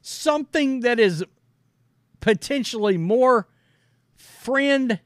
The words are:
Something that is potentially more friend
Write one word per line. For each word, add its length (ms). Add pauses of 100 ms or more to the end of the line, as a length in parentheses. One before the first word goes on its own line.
Something 760
that 200
is 240 (960)
potentially 800
more 500 (680)
friend 920